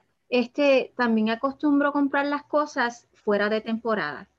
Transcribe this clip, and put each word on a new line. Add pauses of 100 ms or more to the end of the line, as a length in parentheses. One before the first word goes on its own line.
(280)
este,
también
acostumbro
comprar
las
cosas
fuera
de
temporada, (100)